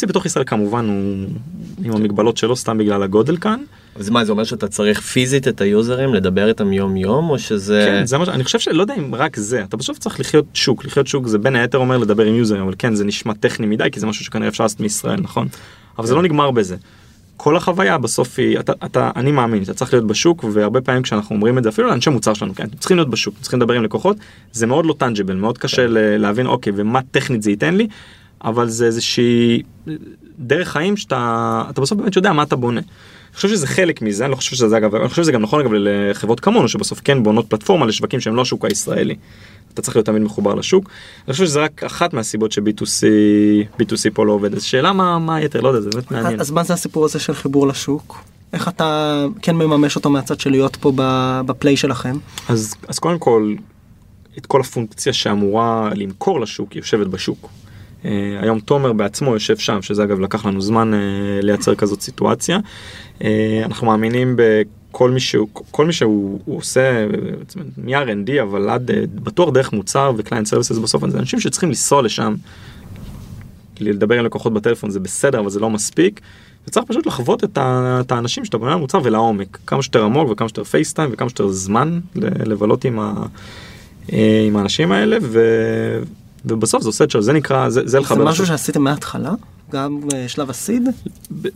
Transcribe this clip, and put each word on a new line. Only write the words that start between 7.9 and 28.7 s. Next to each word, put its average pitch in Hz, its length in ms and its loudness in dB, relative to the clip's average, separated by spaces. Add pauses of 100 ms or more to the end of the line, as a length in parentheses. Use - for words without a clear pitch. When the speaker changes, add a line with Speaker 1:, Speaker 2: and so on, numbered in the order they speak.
Speaker 1:
זה 131 120 0
מה 175 80 0
ש-, - 20 -2
אני 131 160 -2
חושב 226 140 0
שלא 165 240 2
יודע 214 160 0
אם 131 160 -6
רק 143 220 -2
זה, 107 280 -2
אתה 98 120 -8
בסוף 135 220 -8
צריך - 220 -6
לחיות 147 340 2
שוק. - 300 0
לחיות 139 220 0
שוק 131 220 -2
זה 107 100 2
בין 131 180 2
היתר 123 220 2
אומר 127 200 2
לדבר 107 260 4
עם 107 100 4
יוזרים, 107 280 2
אבל 95 160 -2
כן, 117 160 0
זה 101 100 0
נשמע 101 360 -4
טכני 113 260 0
מדי, 107 260 0
כי 107 80 -12
זה 107 60 -4
משהו 107 180 -6
שכנראה 110 240 -4
אפשר 117 160 0
לעשות 107 160 -2
מישראל, 107 400 -4
נכון? - 280 -4 (500)
אבל 113 80 -4
זה 120 60 0
Speaker 2:
כן. 135 40 4
Speaker 1:
לא 170 60 4
נגמר 147 280 2
בזה. 98 260 0 (600)
כל 151 200 4
החוויה 180 420 2
בסוף 127 400 -2
היא, 113 200 2
אתה, - 140 -2 (120)
אתה, 123 320 0
אני 135 160 2
מאמין, 117 300 2
אתה 95 120 -6
צריך - 180 -2
להיות 120 140 4
בשוק, 165 460 2
והרבה 104 280 2
פעמים 127 220 0
כשאנחנו 107 340 -2
אומרים 117 220 2
את 123 40 2
זה, 113 60 0
אפילו 240 200 2
לאנשי 151 220 2
מוצר 110 240 2
שלנו, 101 200 -6
כן, - 100 -8
אתם 107 120 -10
צריכים - 200 2
להיות 156 140 2
בשוק, 110 240 -4
אתם - 80 -18
צריכים 127 180 -2
לדבר 120 140 2
עם 120 100 2
לקוחות, 170 320 0 (360)
זה 113 140 -2
מאוד 151 200 2
לא 156 120 0
טנג'יבל, 104 360 -2
מאוד 107 240 -2
קשה - 280 0
Speaker 2:
כן. 117 60 0
Speaker 1:
ל-, 107 240 4
להבין, 107 300 0
אוקיי, 123 300 0
ומה 107 240 0 (100)
טכנית 131 320 0
זה 104 80 2
ייתן 143 240 0
לי, 220 120 2 (580)
אבל 117 240 0
זה 113 180 0